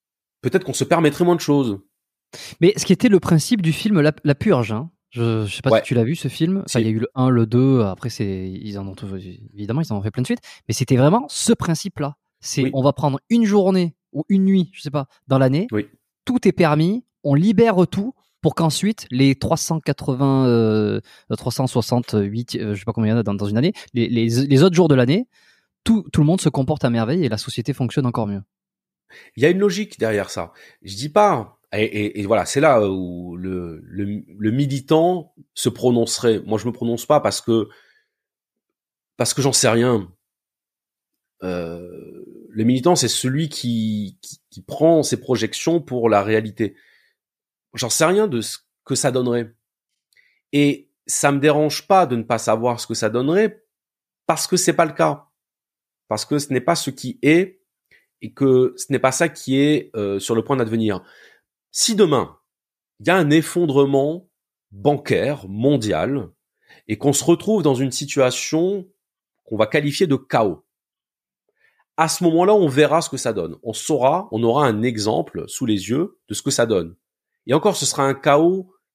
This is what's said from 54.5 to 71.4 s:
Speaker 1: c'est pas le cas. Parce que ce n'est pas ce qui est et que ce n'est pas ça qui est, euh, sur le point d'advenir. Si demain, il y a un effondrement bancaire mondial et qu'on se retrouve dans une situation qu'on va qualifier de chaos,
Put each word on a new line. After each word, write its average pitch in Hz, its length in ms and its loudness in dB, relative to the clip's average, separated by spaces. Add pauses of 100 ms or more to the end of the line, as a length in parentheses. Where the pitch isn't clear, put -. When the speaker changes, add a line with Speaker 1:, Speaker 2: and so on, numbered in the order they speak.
Speaker 1:
c'est 180 160 2
pas 170 140 2
le 151 60 -6
cas. 151 340 -2 (800)
Parce - 160 -6
que 147 140 -2
ce 139 140 -6
n'est 127 100 0
pas 170 120 0
ce 160 160 -6
qui - 320 -10
est 170 380 2 (600)
et 110 120 -14
que 127 440 2
ce - 140 -12
n'est 135 80 0
pas 131 140 0
ça 170 160 -2
qui 135 300 -6
est, 147 360 0
euh, 101 240 -4
sur 113 160 -4
le 113 80 0
point 135 140 -2
d'advenir. 110 480 -2 (640)
Si - 240 -2
demain, 160 420 2 (640)
il 110 80 -20
y 160 40 2
a 180 60 4
un 165 140 2
effondrement 147 1000 0 (440)
bancaire 101 760 -2
mondial 107 800 -2 (580)
et 107 100 -4
qu'on 143 140 2
se - 100 -2
retrouve 180 400 2
dans 147 120 4
une 127 180 -2
situation 156 960 -2 (560)
qu'on 110 120 -8
va 107 100 2
qualifier 147 400 0
de 139 100 2
chaos, 110 480 -2 (1300)